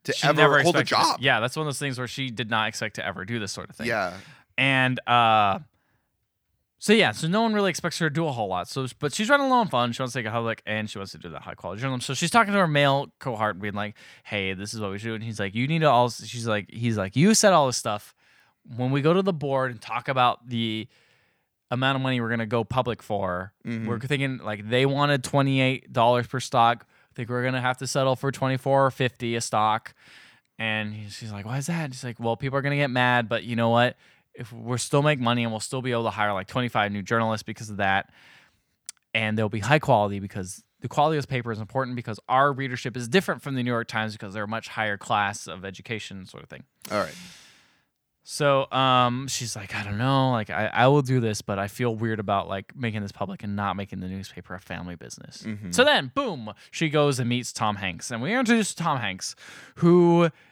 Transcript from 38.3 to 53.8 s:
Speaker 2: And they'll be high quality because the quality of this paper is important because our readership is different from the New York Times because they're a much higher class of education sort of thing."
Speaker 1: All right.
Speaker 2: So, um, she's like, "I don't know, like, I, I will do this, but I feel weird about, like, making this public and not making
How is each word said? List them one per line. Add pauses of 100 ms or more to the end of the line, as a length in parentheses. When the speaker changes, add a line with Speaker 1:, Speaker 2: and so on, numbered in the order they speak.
Speaker 2:
And
they'll
be
high
quality
because (200)
the
quality
of
this
paper
is
important
because
our
readership
is
different
from
the
New
York
Times
because
they're
a
much
higher
class
of
education
sort
of
thing." (280)
Speaker 1:
All
right. (1120)
Speaker 2:
So,
um,
she's
like,
"I
don't
know,
like,
I,
I
will
do
this,
but
I
feel
weird
about,
like,
making
this
public
and
not
making